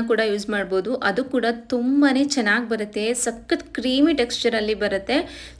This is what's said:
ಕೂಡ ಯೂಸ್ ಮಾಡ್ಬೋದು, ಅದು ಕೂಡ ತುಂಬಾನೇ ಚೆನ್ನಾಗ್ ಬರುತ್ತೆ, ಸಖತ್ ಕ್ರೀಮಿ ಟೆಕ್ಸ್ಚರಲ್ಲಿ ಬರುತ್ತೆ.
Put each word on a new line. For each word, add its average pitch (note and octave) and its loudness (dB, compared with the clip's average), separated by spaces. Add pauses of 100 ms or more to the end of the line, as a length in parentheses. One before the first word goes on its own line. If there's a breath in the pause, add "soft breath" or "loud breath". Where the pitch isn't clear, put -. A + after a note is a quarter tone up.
ಕೂಡ A3+ 2
ಯೂಸ್ G#3 0
ಮಾಡ್ಬೋದು, G3 -2
ಅದು G3+ 0
ಕೂಡ B3 -2
ತುಂಬಾನೇ C4 2
ಚೆನ್ನಾಗ್ A3+ 0
ಬರುತ್ತೆ, G#3+ -2
ಸಖತ್ - -4
ಕ್ರೀಮಿ C4+ 2
ಟೆಕ್ಸ್ಚರಲ್ಲಿ A#3 0
ಬರುತ್ತೆ. G3+ -2 (100)